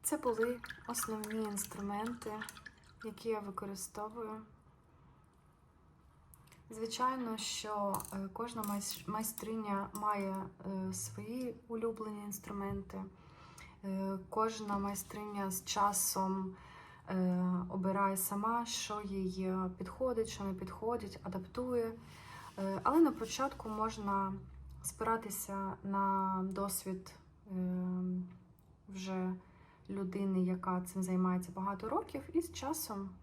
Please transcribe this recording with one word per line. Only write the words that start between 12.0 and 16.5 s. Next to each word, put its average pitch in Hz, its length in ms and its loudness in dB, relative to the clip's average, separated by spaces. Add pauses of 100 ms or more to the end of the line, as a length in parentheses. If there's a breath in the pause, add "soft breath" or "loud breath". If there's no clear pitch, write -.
інструменти. 196 800 -4 (800 loud breath)
Е, 190 340 0 (120)
кожна 214 480 2
майстриня 202 760 -2
з 185 140 -4
часом, 190 880 4 (540 loud breath)